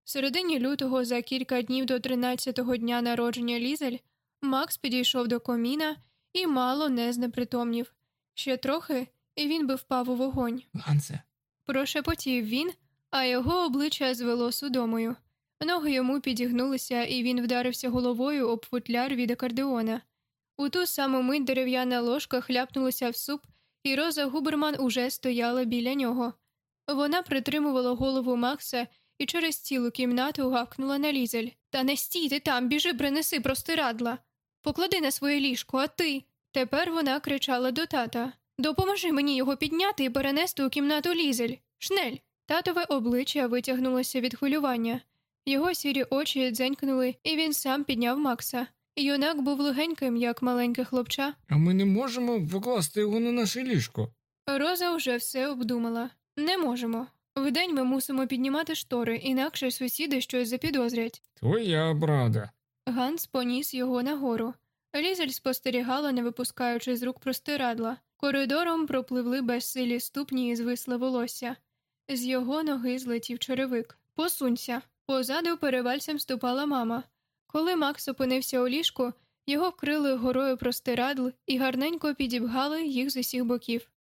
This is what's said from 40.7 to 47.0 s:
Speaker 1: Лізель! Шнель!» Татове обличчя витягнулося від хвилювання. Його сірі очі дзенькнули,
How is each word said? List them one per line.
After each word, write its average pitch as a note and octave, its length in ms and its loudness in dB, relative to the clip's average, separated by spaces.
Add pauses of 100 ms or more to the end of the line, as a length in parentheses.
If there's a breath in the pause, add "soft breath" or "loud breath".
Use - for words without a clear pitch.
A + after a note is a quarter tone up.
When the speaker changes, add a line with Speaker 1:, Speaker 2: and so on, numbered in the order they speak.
Speaker 1:
Лізель! C4 420 0 (220)
Шнель!» D#4+ 380 -2 (300)
Татове F4 380 0
обличчя B3+ 640 0
витягнулося B3+ 720 0
від B3 140 -2
хвилювання. B3+ 640 0 (440)
Його C#4+ 280 2
сірі C#4 300 0
очі C4+ 480 0
дзенькнули, B3+ 720 0